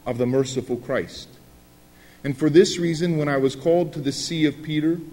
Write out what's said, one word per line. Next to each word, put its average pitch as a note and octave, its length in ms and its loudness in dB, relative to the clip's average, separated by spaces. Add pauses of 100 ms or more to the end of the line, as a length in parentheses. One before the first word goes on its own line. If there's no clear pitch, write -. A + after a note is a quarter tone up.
of B2 120 -6
the B2 80 0
merciful B2+ 520 0
Christ. A#2+ 520 -6 (920)
And C#3 120 -4
for D#3 140 2
this F3 300 6
reason, E3+ 380 0
when D3 120 0
I C#3+ 80 0
was C3+ 180 2
called E3+ 380 2
to D#3 80 -8
the C#3 100 -2
See D#3+ 340 -2
of D3 180 0
Peter, D#3 360 -2 (140)